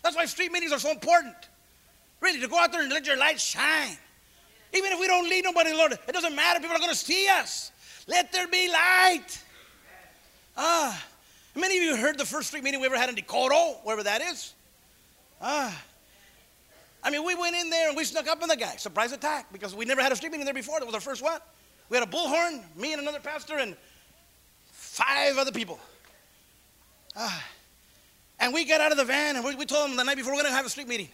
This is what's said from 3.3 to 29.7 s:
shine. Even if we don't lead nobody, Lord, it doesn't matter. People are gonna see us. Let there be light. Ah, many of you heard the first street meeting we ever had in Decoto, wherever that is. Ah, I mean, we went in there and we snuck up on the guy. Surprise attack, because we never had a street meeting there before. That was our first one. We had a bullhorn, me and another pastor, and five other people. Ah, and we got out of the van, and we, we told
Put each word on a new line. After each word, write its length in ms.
shine. 600
Even 200
if 60
we 60
don't 240
lead 140
nobody, 300
Lord, 180
it 200
doesn't 220
matter. 260
People 160
are 40
gonna 160
see 340
us. 420
Let 240
there 160
be 200
light. 760
Ah, 460
many 240
of 60
you 120
heard 220
the 80
first 220
street 160
meeting 160
we 80
ever 100
had 120
in 60
Decoto, 680
wherever 180
that 200
is. 340
Ah, 440
I 80
mean, 120
we 120
went 200
in 140
there 200
and 60
we 80
snuck 240
up 140
on 80
the 60
guy. 220
Surprise 340
attack, 420
because 220
we 100
never 160
had 100
a 40
street 160
meeting 140
there 100
before. 240
That 80
was 80
our 40
first 220
one. 180
We 80
had 100
a 40
bullhorn, 520
me 160
and 80
another 200
pastor, 400
and 180
five 680
other 140
people. 280
Ah, 300
and 120
we 140
got 160
out 100
of 60
the 80
van, 300
and 100
we, 80
we 140
told 200